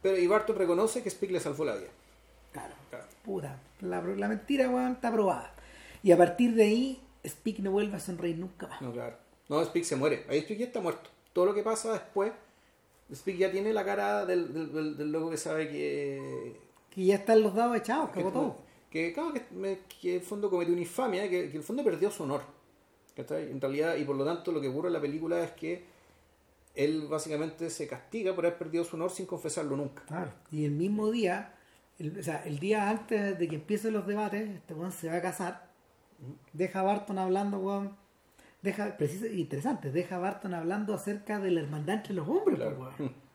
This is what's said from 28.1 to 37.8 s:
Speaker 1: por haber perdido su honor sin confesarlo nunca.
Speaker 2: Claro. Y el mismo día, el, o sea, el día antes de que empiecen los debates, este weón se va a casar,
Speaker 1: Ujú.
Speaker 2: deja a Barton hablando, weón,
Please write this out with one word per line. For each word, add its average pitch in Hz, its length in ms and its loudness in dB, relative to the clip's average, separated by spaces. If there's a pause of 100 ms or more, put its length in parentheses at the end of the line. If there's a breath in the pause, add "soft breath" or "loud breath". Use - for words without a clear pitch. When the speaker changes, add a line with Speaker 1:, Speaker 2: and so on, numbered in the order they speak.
Speaker 1:
por 175 120 0
haber 170 120 4
perdido 170 260 -2
su 170 120 -6
honor 175 160 -2
sin 185 160 -8
confesarlo 151 500 -4
nunca. 143 280 -6
Speaker 2:
Claro. 160 260 -6 (200)
Y 151 140 0
el 143 60 2
mismo 208 400 2
día, 202 420 0 (460 soft breath)
el, 170 180 -6
o 175 60 -8
sea, 151 220 -4
el 147 140 -4
día 202 300 2
antes 208 480 -2
de 170 100 0
que 156 80 -4
empiecen 208 380 -2
los 196 140 -2
debates, 208 420 -2
este 170 240 -12
weón 175 180 -6
se 160 180 -8
va 165 80 -2
a 175 40 0
casar, 180 480 -4 (500)
Speaker 1:
Ujú. 131 160 -14 (180)
Speaker 2:
deja 185 260 -2
a 190 40 0
Barton 202 360 0
hablando, 196 400 0
weón, 196 360 -2 (680 soft breath)